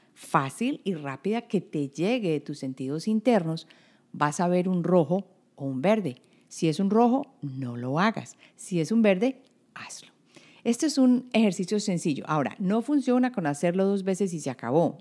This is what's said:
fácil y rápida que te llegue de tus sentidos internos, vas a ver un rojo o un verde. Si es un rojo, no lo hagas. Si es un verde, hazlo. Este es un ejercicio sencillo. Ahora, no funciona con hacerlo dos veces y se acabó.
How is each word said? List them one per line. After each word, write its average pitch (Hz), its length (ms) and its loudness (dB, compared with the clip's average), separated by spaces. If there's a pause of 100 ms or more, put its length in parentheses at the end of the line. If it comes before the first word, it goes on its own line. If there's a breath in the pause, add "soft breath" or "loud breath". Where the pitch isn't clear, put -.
(140 soft breath)
fácil 165 720 -2
y 196 100 -2
rápida 151 480 -4
que 208 180 -2
te 143 280 -4
llegue 196 420 -2
de 151 100 0
tus 143 180 -10
sentidos 135 480 -6
internos, 214 600 0 (440 soft breath)
vas 147 280 0
a 175 80 2
ver 180 200 2
un 180 140 0
rojo 180 440 2 (300)
o 139 100 -8
un 131 160 -4
verde. 185 400 0 (260 soft breath)
Si - 200 -2
es 156 120 0
un 196 100 2
rojo, 240 520 2
no 131 340 -8
lo 127 220 -2
hagas. 180 380 -2 (180 soft breath)
Si - 260 -4
es 156 120 -2
un 226 100 4
verde, 214 400 2 (320)
hazlo. - 340 -18 (560 soft breath)
Este 240 220 0
es 277 120 -2
un 247 340 4
ejercicio 208 460 0
sencillo. 175 480 -2
Ahora, 147 320 -2
no 214 240 0
funciona 254 480 0
con 190 160 -4
hacerlo 175 380 0
dos 196 200 0
veces 190 280 -2
y 160 80 -6
se 143 100 -6
acabó. 127 500 0